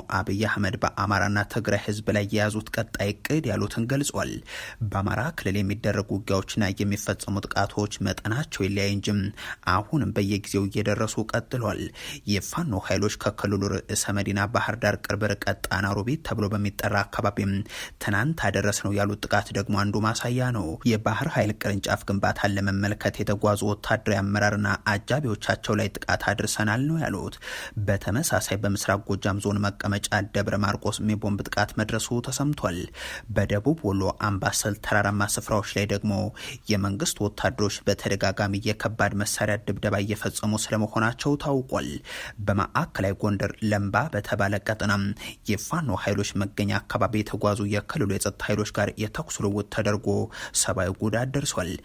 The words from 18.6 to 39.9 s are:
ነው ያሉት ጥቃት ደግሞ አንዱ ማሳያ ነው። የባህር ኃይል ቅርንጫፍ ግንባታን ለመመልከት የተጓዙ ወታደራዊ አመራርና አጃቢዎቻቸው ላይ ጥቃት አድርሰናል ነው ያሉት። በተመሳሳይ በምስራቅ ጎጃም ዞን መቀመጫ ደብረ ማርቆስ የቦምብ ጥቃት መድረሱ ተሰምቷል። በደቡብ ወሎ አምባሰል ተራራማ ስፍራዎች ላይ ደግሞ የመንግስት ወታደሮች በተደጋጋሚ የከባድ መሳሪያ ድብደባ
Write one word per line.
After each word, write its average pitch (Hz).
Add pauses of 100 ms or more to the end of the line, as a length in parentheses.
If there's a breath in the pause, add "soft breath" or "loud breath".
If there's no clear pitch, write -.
ነው 101
ያሉት 101
ጥቃት -
ደግሞ 101
አንዱ 104
ማሳያ 120
ነው። 110 (160)
የባህር 110
ኃይል 107
ቅርንጫፍ 101
ግንባታን 101
ለመመልከት 101
የተጓዙ 104
ወታደራዊ 104
አመራርና 104 (200)
አጃቢዎቻቸው 107
ላይ 104
ጥቃት -
አድርሰናል 107
ነው 160
ያሉት። 98 (480 loud breath)
በተመሳሳይ 101
በምስራቅ 101
ጎጃም 101
ዞን 101
መቀመጫ 101 (220)
ደብረ 101
ማርቆስ 101
የቦምብ 104
ጥቃት -
መድረሱ 110 (140)
ተሰምቷል። 131 (500 loud breath)
በደቡብ 104
ወሎ 98 (220)
አምባሰል 104
ተራራማ 101
ስፍራዎች 107
ላይ 101
ደግሞ 104 (560 loud breath)
የመንግስት 101
ወታደሮች 101
በተደጋጋሚ 101
የከባድ 107
መሳሪያ 104
ድብደባ 101